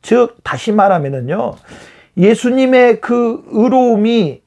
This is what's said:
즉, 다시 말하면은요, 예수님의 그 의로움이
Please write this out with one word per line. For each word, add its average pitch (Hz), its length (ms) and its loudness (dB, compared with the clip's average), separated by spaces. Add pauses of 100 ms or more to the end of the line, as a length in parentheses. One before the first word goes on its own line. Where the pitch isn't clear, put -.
즉, 233 420 0
다시 - 260 -8
말하면은요, 180 840 -2 (640)
예수님의 247 840 2
그 240 480 -4
의로움이 226 1000 0